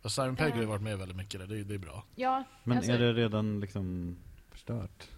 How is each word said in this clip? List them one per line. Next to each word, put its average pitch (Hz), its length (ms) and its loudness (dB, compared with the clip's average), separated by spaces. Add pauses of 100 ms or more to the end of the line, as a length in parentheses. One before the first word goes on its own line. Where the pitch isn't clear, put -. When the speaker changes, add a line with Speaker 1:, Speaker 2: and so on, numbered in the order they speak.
Speaker 1:
Och 107 100 -4
Simon 131 240 0
Pegg 151 160 2
har 127 60 0
ju 117 60 2
Speaker 2:
Eh. 107 60 0
Speaker 1:
varit 104 120 0
med 107 160 -2
väldigt 92 200 -6
mycket 95 220 -8
där, 92 80 -10
det 107 120 -4
är, 101 40 -4
det 101 100 -6
är 101 60 -4
bra. 87 240 -10 (120)
Speaker 2:
Ja, 262 280 0 (200)
Speaker 3:
Men 123 140 4
Speaker 2:
alltså 113 140 4
Speaker 3:
är 120 80 6
det 120 140 6
redan 107 460 2
liksom 90 580 -4 (340)
förstört? - 560 -8 (100)